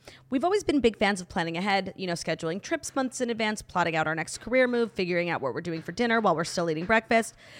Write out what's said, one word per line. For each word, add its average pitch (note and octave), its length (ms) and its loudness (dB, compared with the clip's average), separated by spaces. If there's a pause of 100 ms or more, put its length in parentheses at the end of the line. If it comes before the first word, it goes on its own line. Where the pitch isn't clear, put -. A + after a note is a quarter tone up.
(300)
We've B3+ 120 0
always F#4 220 2
been D4 160 2
big A3+ 160 4
fans G3 240 2
of F3+ 80 -12
planning E3 300 -2
ahead, G3 380 0
you F#3+ 100 -6
know, E3+ 80 -2
scheduling E3 480 -4
trips - 340 -6
months C4 240 -2
in A#3+ 80 0
advance, G#3+ 320 -2
plotting E3+ 340 0
out D#3 120 2
our D#3 80 0
next E3 240 -6
career B3+ 280 2
move, A#3+ 260 0
figuring F3 360 0
out D3 140 -2
what C3 100 -2
we're A#2+ 80 -6
doing E3 220 -6
for F3 100 -8
dinner A#3 260 2
while G3 160 4
we're E3 100 0
still E3+ 260 -2
eating D#3+ 160 -2
breakfast. A3+ 480 2 (260)